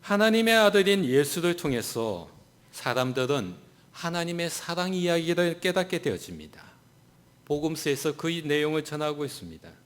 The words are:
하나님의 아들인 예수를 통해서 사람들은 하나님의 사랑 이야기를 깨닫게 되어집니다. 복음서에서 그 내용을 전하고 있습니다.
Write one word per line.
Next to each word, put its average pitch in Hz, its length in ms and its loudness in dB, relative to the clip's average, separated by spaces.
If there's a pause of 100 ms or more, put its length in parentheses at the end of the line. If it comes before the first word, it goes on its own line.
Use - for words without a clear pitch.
하나님의 220 500 4
아들인 202 520 6
예수를 147 500 2
통해서 113 720 -2 (440)
사람들은 127 840 -2 (340)
하나님의 170 600 -4
사랑 180 420 -4
이야기를 170 680 2
깨닫게 180 420 0
되어집니다. 87 600 -6 (840)
복음서에서 147 680 -2
그 160 140 -4
내용을 151 560 0
전하고 151 400 -4
있습니다. 85 420 -12 (200)